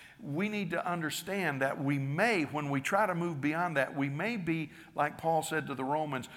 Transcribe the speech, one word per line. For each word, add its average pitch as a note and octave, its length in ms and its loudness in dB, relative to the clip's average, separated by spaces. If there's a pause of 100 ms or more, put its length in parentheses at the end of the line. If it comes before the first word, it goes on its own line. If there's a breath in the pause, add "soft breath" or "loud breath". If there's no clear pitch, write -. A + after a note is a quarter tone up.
(220 loud breath)
we D#3+ 260 -2
need G#3 220 -2
to F3 180 0
understand E3 720 0
that C#3 200 0
we C#3 160 2
may, D#3+ 460 2
when D3 260 -2
we C#3 100 2
try G3+ 260 4
to F#3 80 0
move E3+ 260 -2
beyond D#3 360 0
that, E3 200 2
we C#3+ 120 2
may F3+ 280 -2
be, E3 340 -2 (240 loud breath)
like D3 240 0
Paul D#3+ 240 0
said D#3 240 -2
to C#3+ 80 -4
the C3 100 -2
Romans, C#3+ 520 -2